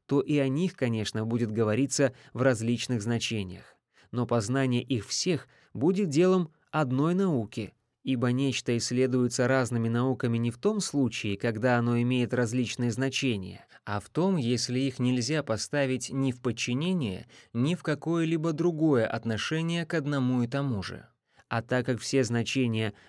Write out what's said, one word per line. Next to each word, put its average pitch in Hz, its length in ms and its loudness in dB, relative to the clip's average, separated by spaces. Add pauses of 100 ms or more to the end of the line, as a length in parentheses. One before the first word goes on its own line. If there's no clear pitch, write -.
то 139 160 2
и 147 160 0
о 139 100 2
них, 151 300 -2
конечно, 110 480 -2
будет 117 260 0
говориться 117 600 2 (180)
в 113 100 -4
различных 120 600 0
значениях. 104 720 -4 (360)
Но 120 140 0
познание 120 560 2
их 120 260 -4
всех — - 420 -4 (240)
будет 180 340 2
делом 175 420 4 (220)
одной 151 440 0
науки, 120 580 -2 (300)
ибо 123 280 0
нечто 127 460 0
исследуется 123 720 2
разными 123 400 2
науками 120 480 0
не 117 140 0
в - 60 -14
том 214 220 0
случае, 120 560 -2
когда 120 420 2
оно 120 240 2
имеет 123 320 0
различные 120 580 0
значения, 113 760 -2 (180)
а 104 160 -4
в - 80 -10
том, 185 300 0
если 123 420 0
их 135 200 -2
нельзя 127 440 0
поставить 131 680 -2
ни 135 200 0
в 123 80 -8
подчинение, 123 880 -2 (240)
ни 139 240 2
в - 80 -16
какое-либо 160 720 0
другое 151 520 4
отношение 160 800 -2
к 160 100 -4
одному 135 480 2
и 120 40 0
тому 131 340 -2
же. - 260 -10 (440)
А 113 100 0
так 123 240 0
как 120 140 -2
все 135 240 0
значения 113 720 0 (160)